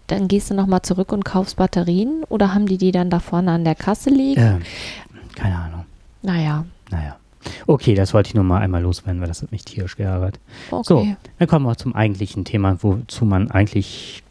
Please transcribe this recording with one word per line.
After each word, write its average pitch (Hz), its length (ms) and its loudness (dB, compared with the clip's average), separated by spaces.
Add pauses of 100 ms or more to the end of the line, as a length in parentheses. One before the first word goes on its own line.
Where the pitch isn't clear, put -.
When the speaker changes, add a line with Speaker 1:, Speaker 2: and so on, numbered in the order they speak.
Speaker 1:
dann 190 220 -2
gehst 202 220 0
du 202 40 -2
noch 196 120 2
mal 185 160 2
zurück 185 300 -2
und 202 120 -2
kaufst - 320 -2
Batterien? 185 720 0
Oder 202 260 2
haben 208 120 2
die 190 120 0
die 185 140 2
dann 180 180 0
da 170 100 2
vorne 180 300 0
an 170 140 0
der 160 100 2
Kasse - 360 -2
liegen? 269 300 4
Speaker 2:
Ähm, 101 220 4 (720)
keine 92 240 -2
Ahnung. 82 260 -8 (380)
Speaker 1:
Naja. 160 420 -2 (260)
Speaker 2:
Naja. 78 260 -8 (520)
Okay, 127 260 4
das 95 180 2
wollte 104 160 4
ich - 60 -10
nur 104 80 4
mal 92 180 4
einmal 90 220 0
loswerden, 90 380 -2
weil 87 80 -4
das 85 140 -8
hat - 100 -10
mich 110 120 -10
tierisch - 320 -8
geärgert. 95 440 -4 (320)
Speaker 1:
Okay. 240 120 -4
Speaker 2:
So, 165 220 4 (320)
dann 175 100 4
kommen 147 160 4
wir 117 120 0
zum - 180 -6
eigentlichen 101 500 0
Thema, 95 380 2
wozu 110 420 0
man 101 280 2
eigentlich - 800 -2